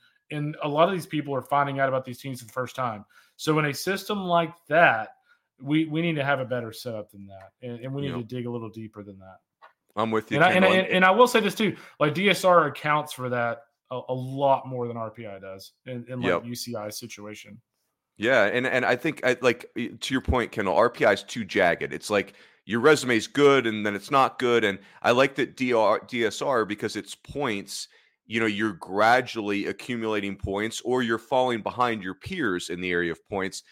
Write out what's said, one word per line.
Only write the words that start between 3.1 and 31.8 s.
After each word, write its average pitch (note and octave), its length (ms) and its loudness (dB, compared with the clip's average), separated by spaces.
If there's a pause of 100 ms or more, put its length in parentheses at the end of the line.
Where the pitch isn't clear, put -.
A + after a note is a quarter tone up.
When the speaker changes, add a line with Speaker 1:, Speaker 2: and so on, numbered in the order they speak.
Speaker 1:
So D#3 240 2
in D3+ 60 2
a C#3+ 80 -2
system G3 500 -4
like E3+ 300 2 (160)
that, C#3 400 4 (520)
we, D3+ 240 0
we D3+ 160 -4
need E3+ 140 0
to C#3+ 80 -2
have C#3 160 0
a B2+ 60 -4
better A#2 280 -6
setup G#2+ 380 -12
than G2+ 160 -18
that, F#2+ 240 -20 (100)
and, A#2+ 200 -12
and C3 120 -10
we C#3+ 80 -6
need C3+ 140 -6
Speaker 2:
Yep. - 20 -6
Speaker 1:
to A#2+ 60 -6
dig A#2 240 -8
a - 20 -6
little A#2 200 -8
deeper G#2+ 340 -14
than G2 160 -18
that. F#2+ 180 -20 (580)
Speaker 2:
I'm A2 140 0
with A2 220 0
you, - 60 0
Speaker 1:
And D#3 60 6
I, F3 100 8
and, F#3 120 4
Speaker 2:
Kendall. F#3+ 140 6
Speaker 1:
and, F#3 80 0
and F#3 180 4
I F#3 60 8
will A#3+ 160 6
say A#3 140 2
this G3+ 120 0
too, F#3 220 0 (240)
like, D3 160 2
D G3 140 2
S F3+ 140 2
R F3 220 6
accounts D3 480 -2
for B2+ 160 -6
that A#2 300 -2 (320)
a, B2 180 -8
a C3 40 -2
lot C3 540 0
more B2 200 -6
than A#2 100 -8
R A2 140 -8
P A2+ 160 -16
I G2 100 -14
does F#2+ 360 -16 (120)
in, B2 240 -10
in, B2+ 120 -8
like, A#2+ 100 0
Speaker 2:
Yep. F2 140 -2
Speaker 1:
U A#2+ 100 -8
C A#2+ 200 -10
I G#2+ 140 -8
situation. G#2 720 -16 (560)
Speaker 2:
Yeah, A2+ 280 4
and, A#2+ 200 0
and B2 200 0
I B2 100 2
think, - 280 -6
I, B2 180 2
like, B2 340 0
y-, A#2 240 -6
to - 140 -6
your B2+ 80 0
point, B2 300 0
Kendall, F#2+ 240 0
R A2+ 140 6
P C3+ 160 0
I G#2 80 6
is G2 100 -2
too A2+ 220 -8
jagged. E2 480 2
It's - 160 -10
like G2+ 240 0 (320)
your A2+ 140 -2
resume B2+ 380 4
is G#2+ 100 -2
good, C#3 400 4
and G#2+ 180 -2
then G#2 100 0
it's - 140 -8
not C3+ 300 2
good. A#2+ 240 4
And G2 160 0 (240)
I A2+ 80 4
like C3+ 240 4
that G#2+ 220 -4
D B2+ 160 -2
R, A2 340 4
D A#2 180 -2
S G2+ 160 -2
R, C3 240 0
because G#2 300 -6
it's G2+ 180 -10
points, A2 720 -8 (380)
you A2 140 -4
know, A2+ 60 2
you're G#2+ 280 -2
gradually G#2 920 0
accumulating G#2+ 680 -6
points, G#2 460 -6
or B2+ 220 0
you're A2+ 160 -2
falling B2+ 420 0
behind G#2+ 400 -2